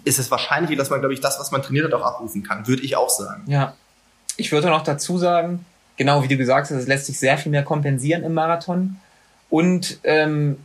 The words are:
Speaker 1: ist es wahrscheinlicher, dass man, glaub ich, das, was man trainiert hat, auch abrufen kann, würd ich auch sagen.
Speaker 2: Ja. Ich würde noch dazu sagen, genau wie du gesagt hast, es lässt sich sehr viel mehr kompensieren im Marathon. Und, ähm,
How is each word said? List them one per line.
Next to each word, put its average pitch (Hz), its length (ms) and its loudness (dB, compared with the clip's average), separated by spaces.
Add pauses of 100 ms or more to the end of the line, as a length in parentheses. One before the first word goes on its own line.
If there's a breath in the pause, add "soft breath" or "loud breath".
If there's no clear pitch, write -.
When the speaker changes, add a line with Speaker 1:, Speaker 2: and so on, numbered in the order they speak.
Speaker 1:
ist 135 140 0
es 123 120 -6
wahrscheinlicher, 147 460 0
dass 139 140 -2
man, 139 100 0
glaub 135 120 0
ich, 131 80 -6
das, 139 180 -2
was 139 140 -10
man 135 100 0
trainiert 139 240 0
hat, 123 80 0
auch 117 100 0
abrufen 113 380 -6
kann, 107 240 -6
würd 127 140 2
ich 131 160 -2
auch - 140 2
sagen. 98 360 -6
Speaker 2:
Ja. 139 280 0 (600)
Ich - 140 -6
würde 156 180 4
noch 156 140 4
dazu 156 360 -2
sagen, 175 460 2 (320)
genau 139 280 4
wie 131 40 0
du 139 80 2
gesagt 131 340 2
hast, 143 80 -4
es 123 100 -4
lässt 139 180 0
sich 139 120 -8
sehr 135 200 2
viel 147 140 -4
mehr 143 100 2
kompensieren 147 600 0
im 165 100 -2
Marathon. 170 640 0 (540 soft breath)
Und, 175 520 2
ähm, 151 640 2